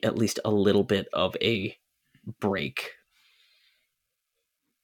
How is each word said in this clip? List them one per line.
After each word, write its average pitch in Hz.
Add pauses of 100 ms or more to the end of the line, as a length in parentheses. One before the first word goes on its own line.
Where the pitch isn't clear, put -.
at -
least 110
a 110
little 101
bit 95
of 90
a 107 (640)
break 95 (1900)